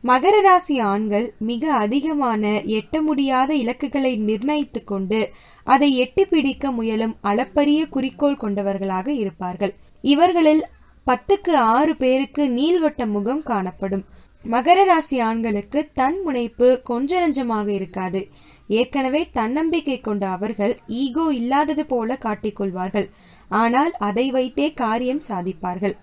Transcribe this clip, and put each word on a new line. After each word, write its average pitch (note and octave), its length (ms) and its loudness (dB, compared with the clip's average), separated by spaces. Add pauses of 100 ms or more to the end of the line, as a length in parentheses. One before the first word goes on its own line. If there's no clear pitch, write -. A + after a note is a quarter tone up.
மகர B3+ 380 4
ராசி F4+ 400 6
ஆண்கள் G#3 480 0 (100)
மிக A#3 240 -4 (120)
அதிகமான B3 680 0 (280)
எட்ட A3 300 -4
முடியாத C4+ 540 0
இலக்குகளை C4 640 -2
நிர்ணயித்துக் A3 680 -2
கொண்டு G3 320 -2 (480)
அதை C4+ 300 4
எட்டி B3+ 280 0
பிடிக்க C#4+ 460 -2
முயலும் A3+ 500 -2
அளப்பரிய C#4+ 680 0
குறிக்கோள் C#4 540 -2
கொண்டவர்களாக G3 720 -4
இருப்பார்கள். G3 600 -4 (300)
இவர்களில் D#4 600 4 (440)
பத்துக்கு F4 460 0 (140)
ஆறு D4 280 4
பேருக்கு C4 540 0
நீள்வட்ட D4 580 0
முகம் G#3+ 360 -2
காணப்படும். G3 600 -4 (420)
மகர B3 400 4
ராசி E4 340 2
ஆண்களுக்கு A3+ 600 -2 (140)
தன் C#4+ 280 -2
முனைப்பு B3 460 0 (160)
கொஞ்ச C#4 360 -2
நஞ்சமாக B3 520 -2
இருக்காது. F#3+ 500 -6 (480)
ஏற்கனவே C4 520 0 (120)
தன்னம்பிக்கை D4 680 -2
கொண்ட G#3 300 -4
அவர்கள் G3+ 460 -2 (200)
ஈகோ C4+ 380 -2
இல்லாதது C#4+ 520 0
போல B3 340 -2
காட்டிக்கொள்வார்கள். G3+ 880 -4 (440)
ஆனால் A#3+ 480 2
அதை G#3 300 0
வைத்தே C4 440 0
காரியம் B3 520 -2
சாதிப்பார்கள். F#3 760 -4